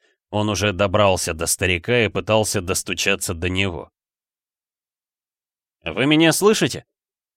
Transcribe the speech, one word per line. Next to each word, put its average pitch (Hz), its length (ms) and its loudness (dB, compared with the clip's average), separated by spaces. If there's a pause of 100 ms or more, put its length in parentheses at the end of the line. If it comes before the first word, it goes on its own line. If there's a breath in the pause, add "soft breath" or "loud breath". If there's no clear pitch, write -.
(300)
Он 104 180 0
уже 101 240 0
добрался 92 600 2
до 80 120 -4
старика 95 580 0
и 101 40 0
пытался 104 540 0
достучаться 95 720 -4
до 87 160 -4
него. 92 400 -4 (1900)
«Вы 87 220 -2
меня 156 260 4
слышите?» — 185 540 0 (500)